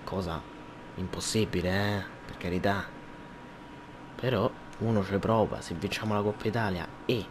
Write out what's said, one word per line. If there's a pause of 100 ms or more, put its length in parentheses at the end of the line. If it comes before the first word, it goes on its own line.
Cosa (540)
impossibile,
eh? (200)
Per
carità. (1300)
Però (280)
uno
ci
prova,
se
vinciamo
la
Coppa
Italia (160)
e